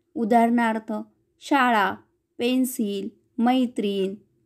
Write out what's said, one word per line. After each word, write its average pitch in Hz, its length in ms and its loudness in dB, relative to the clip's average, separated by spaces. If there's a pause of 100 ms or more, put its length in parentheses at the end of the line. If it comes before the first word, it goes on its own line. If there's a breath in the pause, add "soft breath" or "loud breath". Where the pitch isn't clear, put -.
(140)
उदाहरणार्थ 226 800 0 (480)
शाळा, 233 540 2 (440)
पेन्सिल, 240 680 -2 (300)
मैत्रीण. 226 760 0 (320)